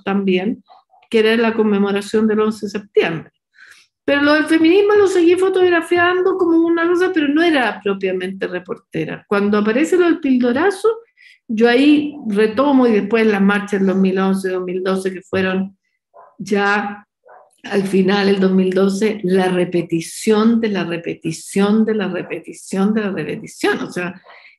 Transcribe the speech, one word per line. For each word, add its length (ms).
también, 600
que 100
era 180
la 160
conmemoración 720
del 140
once 240
de 60
septiembre. 600
Pero 160
lo 140
del 100
feminismo 480
lo 140
seguí 280
fotografiando 1000
como 220
una 280
cosa, 240
pero 160
no 140
era 420
propiamente 640
reportera. 800
Cuando 300
aparece 400
lo 80
del 140
Pildorazo, 680
yo 200
ahí 460
retomo, 580
y 60
después 320
en 80
las 100
marchas 380
del 80
dos 100
mil 220
once, 300
dos 140
mil 200
doce, 280
que 120
fueron 520
ya 640
al 180
final, 480
el 100
dos 120
mil 200
doce, 520
la 260
repetición 1120
de 80
la 140
repetición 1000
de 120
la 120
repetición 840
de 80
la 80
repetición. 720
O 120
sea, 300